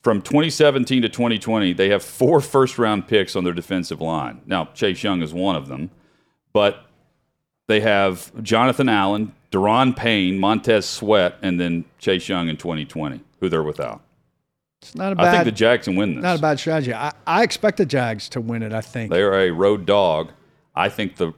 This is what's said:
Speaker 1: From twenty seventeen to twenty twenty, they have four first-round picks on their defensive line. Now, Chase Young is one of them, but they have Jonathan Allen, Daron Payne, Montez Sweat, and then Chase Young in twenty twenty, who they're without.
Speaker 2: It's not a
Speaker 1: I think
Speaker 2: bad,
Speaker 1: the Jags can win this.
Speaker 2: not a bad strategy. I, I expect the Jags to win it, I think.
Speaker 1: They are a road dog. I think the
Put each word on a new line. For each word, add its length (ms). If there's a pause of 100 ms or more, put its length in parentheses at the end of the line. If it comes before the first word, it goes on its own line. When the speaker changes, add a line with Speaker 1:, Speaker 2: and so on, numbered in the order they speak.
Speaker 1:
From 180
twenty 280
seventeen 520
to 60
twenty 280
twenty, 360
they 160
have 160
four 360
first-round 680
picks 260
on 80
their 100
defensive 480
line. 460
Now, 200
Chase 360
Young 180
is 140
one 220
of 100
them, 240 (640)
but 340 (800)
they 140
have 500 (100)
Jonathan 480
Allen, 460 (160)
Daron 460
Payne, 420
Montez 480
Sweat, 560
and 160
then 260 (140)
Chase 300
Young 200
in 80
twenty 280
twenty, 360 (200)
who 80
they're 160
without. 360 (800)
Speaker 2:
It's 140
not 240
a 20
Speaker 1:
I 40
think 140
Speaker 2:
bad, 100
Speaker 1:
the 40
Jags 340
can 100
win 180
this. 80
Speaker 2:
not 160
a 40
bad 180
strategy. 340
I, 180 (140)
I 160
expect 360
the 80
Jags 420
to 120
win 220
it, 100
I 80
think. 300
Speaker 1:
They 120
are 120
a 160
road 360
dog. 440 (420)
I 160
think 280
the 220